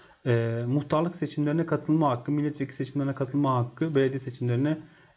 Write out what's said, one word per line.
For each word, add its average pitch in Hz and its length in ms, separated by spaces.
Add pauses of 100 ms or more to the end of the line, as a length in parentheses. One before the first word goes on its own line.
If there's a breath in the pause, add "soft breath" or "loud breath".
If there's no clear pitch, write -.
(260 loud breath)
E, 117 420
muhtarlık 156 480
seçimlerine 151 500
katılma 156 440
hakkı, 123 220
milletvekili 147 440
seçimlerine 139 400
katılma 135 400
hakkı, 135 400
belediye 135 240
seçimlerine, 127 580 (400 loud breath)